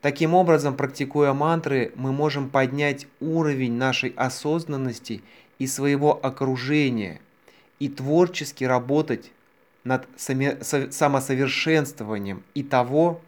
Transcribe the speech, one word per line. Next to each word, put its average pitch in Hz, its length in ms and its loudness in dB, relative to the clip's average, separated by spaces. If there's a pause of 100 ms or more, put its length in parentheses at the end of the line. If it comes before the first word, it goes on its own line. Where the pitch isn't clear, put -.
Таким 156 320 0
образом, 156 440 4
практикуя 139 580 0
мантры, 143 600 0
мы 131 180 -4
можем 143 360 -2
поднять 139 580 0 (140)
уровень 143 540 0
нашей 131 420 0
осознанности 135 1040 -4 (360)
и 131 80 -4
своего 143 580 2
окружения 131 960 -2 (580)
и 143 100 -4
творчески 151 760 0
работать 127 680 0 (540)
над 131 320 -2
саме-, 139 460 -2
со-, 139 280 -2
самосовершенствованием 135 1500 0 (120)
и 143 80 -4
того 143 640 2